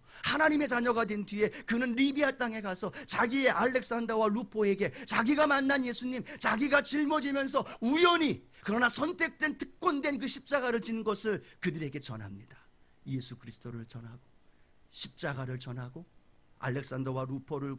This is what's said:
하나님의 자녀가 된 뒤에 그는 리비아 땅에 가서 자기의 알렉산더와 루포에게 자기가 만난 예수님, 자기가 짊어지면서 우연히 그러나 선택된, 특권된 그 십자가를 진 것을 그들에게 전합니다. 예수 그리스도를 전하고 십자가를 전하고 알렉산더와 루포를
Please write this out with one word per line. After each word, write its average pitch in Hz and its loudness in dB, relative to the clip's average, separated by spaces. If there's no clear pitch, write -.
하나님의 302 4
자녀가 240 2
된 208 -4
뒤에 208 0
그는 233 0
리비아 277 2
땅에 233 -4
가서 190 -4
자기의 247 2
알렉산더와 226 2
루포에게 202 0
자기가 277 4
만난 277 4
예수님, 247 -4
자기가 262 4
짊어지면서 277 0
우연히 320 4
그러나 233 2
선택된, 311 -2
특권된 285 -2
그 247 -2
십자가를 247 0
진 226 -4
것을 214 -2
그들에게 151 -4
전합니다. 107 -12
예수 127 -6
그리스도를 117 -14
전하고 117 -16
십자가를 131 -6
전하고 127 -12
알렉산더와 131 -4
루포를 135 -6